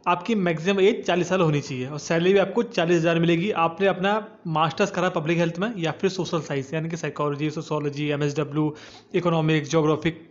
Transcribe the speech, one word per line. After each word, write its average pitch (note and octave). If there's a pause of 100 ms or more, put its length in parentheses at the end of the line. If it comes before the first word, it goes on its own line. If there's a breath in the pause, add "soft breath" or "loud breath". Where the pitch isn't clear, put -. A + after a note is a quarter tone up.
आपकी F3+
मैक्सिमम F3+
एज G3
चालीस F3
साल F#3
होनी D3+
चाहिए B2+
और D3+
सैलरी E3+
भी G3
आपको G3
चालीस F3
हज़ार E3
मिलेगी। E3+
आपने E3
अपना G3+ (200)
मास्टर्स D#3+
करा F3+
पब्लिक E3
हेल्थ E3+
में A3+
या D#3+
फिर F#3+
सोशल E3+
साइंस, C#3
यानी D#3+
कि E3
साइकोलॉजी, D3
सोशियोलॉजी, D3
एमएसडब्ल्यू, D3 (380 loud breath)
इकोनॉमिक्स, D#3+
ज्योग्राफी D#3 (180)